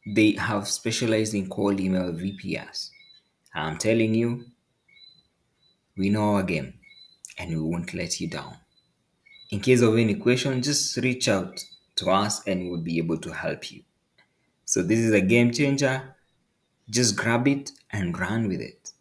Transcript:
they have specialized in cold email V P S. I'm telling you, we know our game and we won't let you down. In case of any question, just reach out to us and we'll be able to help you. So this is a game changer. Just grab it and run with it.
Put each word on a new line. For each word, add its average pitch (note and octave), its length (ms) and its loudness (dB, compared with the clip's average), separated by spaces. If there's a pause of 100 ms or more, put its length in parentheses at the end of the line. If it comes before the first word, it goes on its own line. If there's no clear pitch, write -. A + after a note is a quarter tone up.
they G#2+ 260 4
have G2+ 360 -2
specialized A2 640 -2
in F#2+ 140 -2
cold G2+ 320 0
email F#2 320 0
V F#2+ 260 -6
P - 200 -6
S. - 320 -12 (640)
I'm D#2 240 -6
telling A2 360 2
you, A#2 300 0 (1500)
we G2 140 0
know G#2 240 2
our G2 80 2
game D#2+ 320 -4 (640)
and E3 100 -10
we E3 100 -4
won't E3 360 -4
let - 260 -6
you - 80 -6
down. - 300 -12 (920)
In G2+ 100 -4
case B2+ 200 6
of A2+ 160 6
any A2 200 2
question, B2 440 0
just C#3+ 380 -2
reach B2 280 -2
out F#2+ 380 -2 (300)
to F2+ 160 -2
us G2+ 360 0
and F2+ 220 -2
we'll F2 140 -6
be E2 160 -2
able E2 180 0
to D#2+ 160 -8
help D#2 400 -8
you. - 120 -20 (840)
So - 160 0
this G2+ 160 4
is A2+ 160 4
a G2 80 8
game A#2 280 6
changer. C#3 640 0 (760)
Just A2+ 260 2
grab A#2+ 320 2
it C#3 220 0 (200)
and E3+ 280 -4
run A2+ 300 -2
with F#2 120 -4
it. - 300 -14 (100)